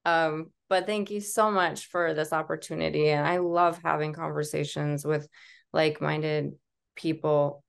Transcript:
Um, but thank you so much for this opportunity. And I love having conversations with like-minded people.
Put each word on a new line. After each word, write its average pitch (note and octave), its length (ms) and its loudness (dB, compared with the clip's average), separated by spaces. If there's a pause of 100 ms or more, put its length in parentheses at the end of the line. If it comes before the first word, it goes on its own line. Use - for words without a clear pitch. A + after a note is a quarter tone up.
Um, D#3+ 460 2 (180)
but F#3 160 4
thank G#3 260 -2
you G#3 80 -6
so G#3+ 320 2
much F3 360 0
for E3+ 260 0
this D#3 180 -2
opportunity. D#3 760 0
And D3 180 2
I F3+ 120 2
love E3+ 440 2
having D#3 300 0
conversations D3 920 -4
with D3+ 220 -2 (460)
like-minded D3+ 800 0 (420)
people. D3+ 720 0